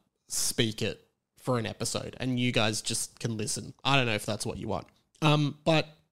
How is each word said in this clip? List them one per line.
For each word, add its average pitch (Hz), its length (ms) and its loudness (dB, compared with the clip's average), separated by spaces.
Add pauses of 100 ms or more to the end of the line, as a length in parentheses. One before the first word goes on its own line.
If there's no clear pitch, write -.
(280)
speak - 540 0
it 101 180 -2 (380)
for 127 220 -2
an 107 60 -2
episode, - 560 -6
and 127 180 0
you 123 140 2
guys 110 280 2
just - 380 -4
can 117 160 -2
listen. - 380 -6 (100)
I 139 140 4
don't 127 80 4
know 117 80 0
if 107 120 -2
that's 104 200 -4
what 110 120 -6
you 101 120 -6
want. 95 180 -4 (340)
Um, 151 440 4
but 156 240 4 (220)